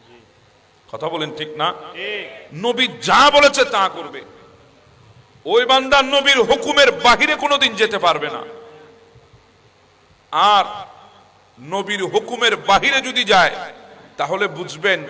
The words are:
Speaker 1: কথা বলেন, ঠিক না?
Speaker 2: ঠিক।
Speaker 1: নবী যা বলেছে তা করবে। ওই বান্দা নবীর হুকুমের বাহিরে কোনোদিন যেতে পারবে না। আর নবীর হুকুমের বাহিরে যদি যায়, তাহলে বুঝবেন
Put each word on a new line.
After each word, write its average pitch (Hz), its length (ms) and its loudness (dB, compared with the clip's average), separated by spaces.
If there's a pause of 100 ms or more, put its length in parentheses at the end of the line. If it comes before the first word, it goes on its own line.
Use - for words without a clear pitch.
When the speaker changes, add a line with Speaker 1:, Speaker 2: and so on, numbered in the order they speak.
(920)
Speaker 1:
কথা 151 180 -8
বলেন, 156 280 -8
ঠিক 156 100 -10 (100)
না? 165 160 -2 (200)
Speaker 2:
ঠিক। 190 340 -12 (260)
Speaker 1:
নবী 233 340 -2
যা 226 440 2
বলেছে 285 340 4
তা 190 240 0
করবে। 139 320 -12 (1200)
ওই 226 200 2
বান্দা 262 360 2
নবীর 277 360 2
হুকুমের 269 540 2
বাহিরে 247 440 2
কোনোদিন 277 400 0
যেতে 214 220 0
পারবে 151 320 0
না। 123 140 -10 (1900)
আর 190 340 4 (960)
নবীর 190 420 -6
হুকুমের 220 520 -2
বাহিরে 196 460 2
যদি 247 220 -4
যায়, 180 320 4 (640)
তাহলে 180 300 -4
বুঝবেন 160 640 -4